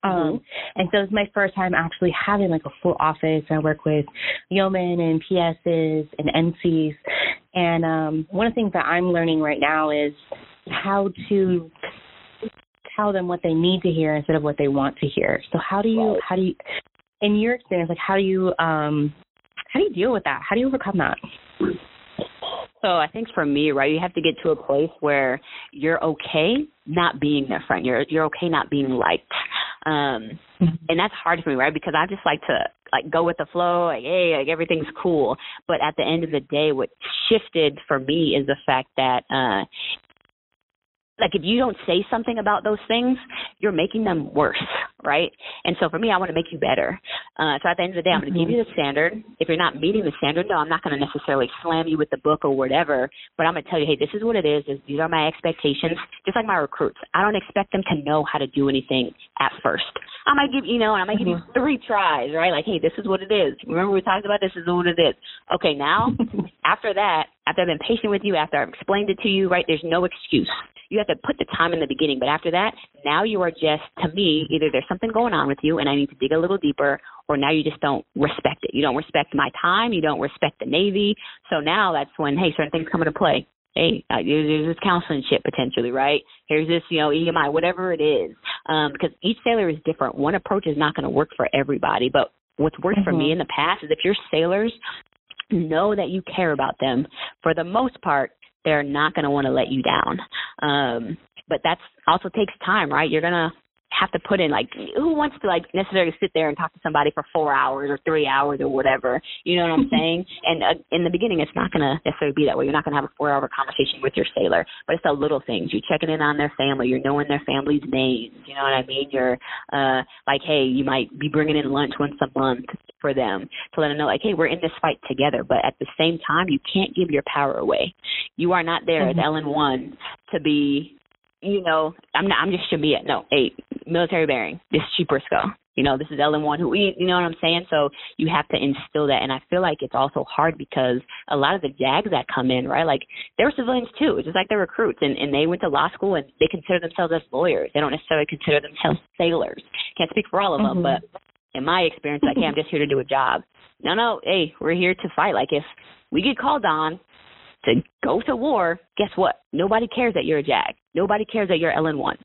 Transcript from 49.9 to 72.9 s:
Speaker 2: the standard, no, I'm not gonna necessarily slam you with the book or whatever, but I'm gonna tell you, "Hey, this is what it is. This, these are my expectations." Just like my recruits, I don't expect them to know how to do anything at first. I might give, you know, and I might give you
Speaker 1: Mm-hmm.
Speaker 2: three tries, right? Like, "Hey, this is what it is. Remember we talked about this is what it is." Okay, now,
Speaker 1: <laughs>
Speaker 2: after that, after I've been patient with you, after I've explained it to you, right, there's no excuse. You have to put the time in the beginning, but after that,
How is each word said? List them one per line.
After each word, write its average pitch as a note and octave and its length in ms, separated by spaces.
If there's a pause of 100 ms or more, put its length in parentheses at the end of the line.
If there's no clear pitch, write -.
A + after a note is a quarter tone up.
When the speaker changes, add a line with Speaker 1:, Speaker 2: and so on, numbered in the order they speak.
Speaker 2:
the D3 140
standard, D#3+ 280
no, G3+ 100
I'm D#3 120
not D#3+ 140
gonna D3 160
necessarily C#3 500 (140)
slam E3 260
you D#3 80
with D3 140
the C3 80
book D3+ 260
or C#3 100
whatever, C3+ 540 (300)
but D#3+ 80
I'm E3+ 80
gonna C#3+ 160
tell E3+ 80
you, D3+ 80
"Hey, D3+ 100
this D3 160
is G#3 120
what A3+ 120
it F#3 80
is. D3 220
This, C#3 200
these C#3+ 140
are D#3+ 80
my D#3+ 180
expectations." D#3+ 720 (300)
Just F#3+ 100
like A#3 80
my G#3 120
recruits, - 440 (140)
I F3 80
don't G#3 140
expect - 360
them G3 160
to D#3 160
know D3+ 260
how D3+ 80
to C#3 100
do C#3 200
anything C3 420 (300)
at C#3 120 (100)
first. - 220 (420)
I C#4+ 80
might C#4+ 180
give, B3 140
you A#3+ 120
know, A3 140
and G3+ 80
I G3 60
might G#3+ 100
give G3 120
you F3 80
Speaker 1:
Mm-hmm. - 160
Speaker 2:
three C4 260
tries, D#3 560
right? E3 160
Like, D#3+ 160
"Hey, G3+ 120
this E3 200
is G#3+ 100
what F#3+ 140
it F#3+ 100
is. F3 220 (120)
Remember F3+ 240
we F#3+ 120
talked G3+ 240
about G#3 160
this F#3+ 120
is E3+ 120
what F3 200
it E3+ 120
is." D#3+ 160 (400)
Okay, E3 180
now, F3+ 420 (260)
Speaker 1:
<laughs> - 260
Speaker 2:
after G3+ 260
that, F#3 360 (180)
after F#3 160
I've F3 60
been D#3 100
patient A3 320
with G3 120
you, G3+ 140
after D3+ 220
I've B2 100
explained G3 400
it F#3+ 120
to - 100
you, F#3+ 180
right, F3+ 180
there's D#3 160
no E3+ 220
excuse. - 460 (380)
You G#3 100
have G#3 100
to D#3+ 80 (100)
put - 120
the - 80 (100)
time E3+ 160
in E3 80
the D3+ 80
beginning, C#3 320
but B2 80
after D#3 240
that, G3 200 (320)